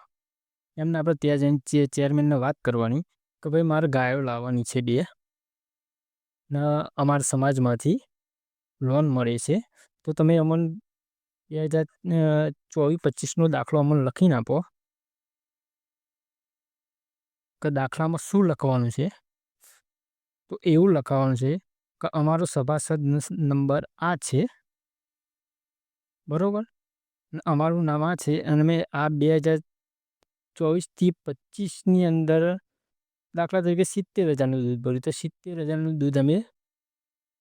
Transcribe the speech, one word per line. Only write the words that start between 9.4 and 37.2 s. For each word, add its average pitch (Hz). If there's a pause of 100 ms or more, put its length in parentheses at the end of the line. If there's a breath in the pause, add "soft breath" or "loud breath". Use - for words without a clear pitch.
તો 156
તમે 160
અમને 160 (840)
બે 151
હજાર, 156 (280)
અ, 156 (200)
ચોવીસ 156
પચીસનો 156
દાખલો 147
અમને 143
લખીને 151
આપો." 123 (3000)
કે 156
દાખલામાં 151
શું 196
લખવાનું 131
છે? 147 (1400 soft breath)
તો -
એવું 175
લખવાનું 135
છે 135 (500)
કે -
"અમારો 156
સભાસદ 147
નસ-, 143
નંબર 139 (140)
આ 170
છે, 135 (1900)
બરોબર? 202 (680)
ને 156
અમારું 165
નામ 151
આ 175
છે 147
અને 151
અમે 165 (160)
આ 151
બે 151
હજાર 156 (1000)
ચોવીસથી 170
પચીસની 185
અંદર 160 (920)
દાખલા 170
તરીકે 175
સિત્તેર 185
હજારનું 131
દૂધ 123
ભર્યું, 127
તો 156
સિત્તેર -
હજારનું 156
દૂધ 143
અમે 143 (1040)